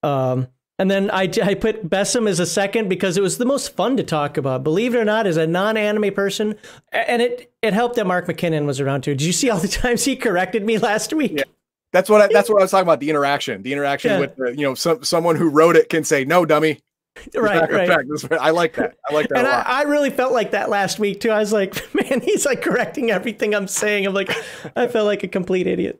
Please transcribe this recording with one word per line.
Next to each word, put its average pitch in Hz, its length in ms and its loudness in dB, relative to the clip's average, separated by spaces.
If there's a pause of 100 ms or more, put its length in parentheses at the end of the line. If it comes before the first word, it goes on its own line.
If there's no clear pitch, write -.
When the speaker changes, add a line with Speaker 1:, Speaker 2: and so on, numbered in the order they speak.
Speaker 1:
Um, 131 460 -2 (300)
and 190 120 2
then 196 200 0
I, 190 120 -2 (200)
I 202 120 2
put 214 360 -4
Besom 202 380 0
as 180 100 0
a 175 80 0
second 202 420 -2
because 185 280 -2
it 202 60 0
was 185 160 -2
the 247 60 0
most 262 300 -2
fun 233 220 0
to 175 80 0
talk 147 320 -2
about. 135 260 -2
Believe 202 320 0
it 247 40 2
or 226 60 2
not, 214 220 0
as 165 100 0
a 165 100 2
non-anime 208 680 0
person, 202 400 -2 (380)
a-, - 180 -2
and 233 100 0
it, 240 320 -4 (100)
it 214 120 0
helped 240 220 0
that 214 100 0
Mark 180 220 0
McKinnon 160 360 -2
was 139 160 -2
around 139 220 -2
too. 147 100 -2
Did 135 100 -2
you 170 100 0
see 247 180 0
all 202 80 0
the 175 100 -2
<laughs> - 0 -
times - 360 0
he 269 120 0
corrected 196 480 -2
me 220 140 0
last 214 340 0
week? 302 240 0
Speaker 2:
Yeah. 139 60 -2 (500)
That's 185 180 4
what 214 100 8
I, 202 120 6
that's 208 180 4
what 202 100 4
I 190 40 6
was 185 60 -2
talking 190 160 4
about, 151 140 4
the 143 100 -2
interaction. 139 520 -2
The 123 100 -6
interaction 143 400 -2
Speaker 1:
Yeah. 190 80 2
Speaker 2:
with 139 160 -4
the, 127 200 -2
you 147 60 -2
know, 139 120 0
some, 160 300 -2
someone 170 320 2
who 165 120 2
wrote 160 260 6
it 160 140 6
can 156 160 0
say, 139 220 2
"No, 180 180 4
dummy." 156 360 2 (540)
Speaker 1:
Right, 208 280 2
Speaker 2:
Back, 160 100 0
Speaker 1:
right. 180 160 2
Speaker 2:
back. 151 500 0
I 151 120 2
like 170 240 0
that. - 200 -4 (160)
I 147 40 -4
like 151 160 0
that - 80 0
Speaker 1:
And 247 80 2
Speaker 2:
a 277 40 0
lot. 277 160 -2
Speaker 1:
I, 254 140 -2
I - 40 2
really 294 260 2
felt 262 220 0
like 226 200 0
that 208 160 -2
last 196 320 -2
week 202 200 -2
too. 226 100 -2
I 214 80 2
was 214 140 0
like, 196 220 0 (200)
<laughs> - 0 -
"Man, 277 260 0
he's, 381 240 0
like, 262 160 -2
correcting 240 500 -2
everything 208 440 -2
I'm 196 120 -2
saying." 208 400 -2
I'm 196 80 -2
like, 196 160 -2 (460)
I 240 100 0
felt 226 200 0
like 202 180 -2
a 185 40 -8
complete 185 380 -2
idiot. 175 340 -2